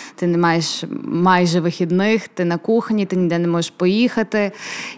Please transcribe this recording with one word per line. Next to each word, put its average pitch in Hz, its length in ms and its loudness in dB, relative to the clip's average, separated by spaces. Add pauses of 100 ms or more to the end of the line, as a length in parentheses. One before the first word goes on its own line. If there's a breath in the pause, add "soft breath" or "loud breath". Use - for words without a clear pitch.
(140 loud breath)
ти 180 120 -2
не 170 120 2
маєш 170 460 0 (200)
майже 180 560 2
вихідних, 185 680 0
ти - 160 -4
на 170 140 0
кухні, 220 480 0
ти 190 100 -2
ніде 170 220 2
не 175 100 0
можеш 170 220 0
поїхати. 208 800 0 (460 loud breath)